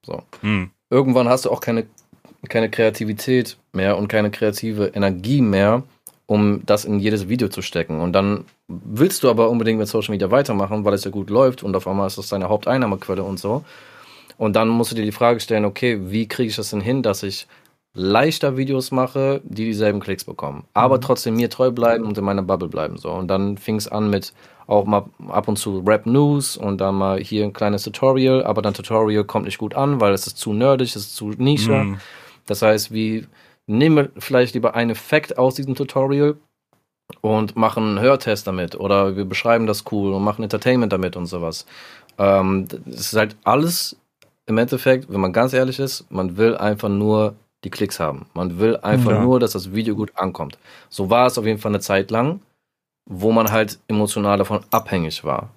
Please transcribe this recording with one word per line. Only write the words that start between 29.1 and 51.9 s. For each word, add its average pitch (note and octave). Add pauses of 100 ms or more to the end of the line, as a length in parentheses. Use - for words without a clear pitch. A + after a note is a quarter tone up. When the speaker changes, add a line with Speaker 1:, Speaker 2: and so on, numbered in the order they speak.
Speaker 1:
kommt G#2
nicht G#2
gut G#2+
an, C#3
weil G2+
es F#2+
ist -
zu -
nerdig, B2+
es G2+
ist -
zu G#2+
Nische. A#2
Speaker 2:
Mhm. G2+ (480)
Speaker 1:
Das G#2
heißt, G#2+
wir A2 (400)
nehmen C#3+
vielleicht B2
lieber A#2
einen A#2
Fact -
aus C3
diesem C3+
Tutorial C#3+ (840)
und G#2+
machen A2
einen G2+
Hörtest B2+
damit F2+
oder G2
wir G2+
beschreiben A#2
das G#2+
cool G2
und G2
machen G#2
Entertainment A2+
damit F#2
und F2
sowas. E2+ (520)
Ähm, F#2+ (200)
das B1
ist G#2
halt G#2+
alles D3+ (500)
im A2
Endeffekt, C3
wenn G2
man F#2
ganz B2
ehrlich B2+
ist, -
man F#2
will A2+
einfach G#2
nur G#2+ (300)
die G2
Klicks -
haben. D2
Man F2
will A2
einfach A2+
Speaker 2:
Ja. A2
Speaker 1:
nur, B2+
dass A2+
das F#2
Video A2
gut G#2+
ankommt. E2+ (300)
So F#2+
war B2
es B2
auf G#2+
jeden A2
Fall G#2+
eine G2
Zeit G2